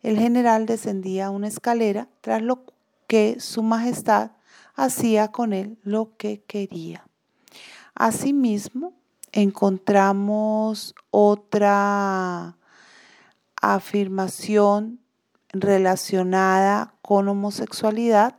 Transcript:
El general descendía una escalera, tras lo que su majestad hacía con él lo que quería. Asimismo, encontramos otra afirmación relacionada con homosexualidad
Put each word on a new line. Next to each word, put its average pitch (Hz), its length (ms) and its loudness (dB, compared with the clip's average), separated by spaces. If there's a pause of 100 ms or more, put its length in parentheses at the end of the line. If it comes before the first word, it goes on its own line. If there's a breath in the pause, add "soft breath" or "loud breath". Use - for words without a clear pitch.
El 220 160 0
general 233 480 2
descendía 196 640 -4
una 202 180 -6
escalera, 226 640 -2 (120)
tras 220 200 -2
lo 254 240 -4 (420)
que 226 320 2
su - 220 -8
majestad 226 680 0 (440 soft breath)
hacía 220 560 0
con 226 220 -4
él 208 300 -8
lo 220 340 -6
que 208 240 -10
quería. 170 640 -12 (880 loud breath)
Asimismo, 254 1000 -2 (380)
encontramos 202 1600 0 (160)
otra 202 1500 0 (1040 soft breath)
afirmación 202 1400 0 (540)
relacionada 190 1500 2
con 196 260 2
homosexualidad 214 1120 0